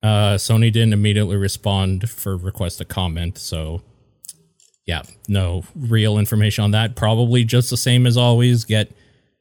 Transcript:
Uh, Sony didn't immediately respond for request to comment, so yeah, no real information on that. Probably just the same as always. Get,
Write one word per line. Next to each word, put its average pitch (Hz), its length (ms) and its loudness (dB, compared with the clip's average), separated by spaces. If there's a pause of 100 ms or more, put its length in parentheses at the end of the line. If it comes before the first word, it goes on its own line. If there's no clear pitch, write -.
Uh, 104 340 2
Sony 113 360 2
didn't 113 220 2
immediately 104 440 0
respond 98 720 -2
for - 280 -8
request 90 420 -8
to 90 60 -12
comment, 85 520 -6
so 80 440 -10 (1040)
yeah, 113 180 -6 (260)
no 92 340 -2 (120)
real 110 420 0
information 107 460 0
on 104 80 2
that. 110 240 0
Probably 117 500 2
just 120 240 2
the 123 80 -4
same 123 280 2
as 120 120 4
always. 120 480 4
Get, 107 260 0 (500)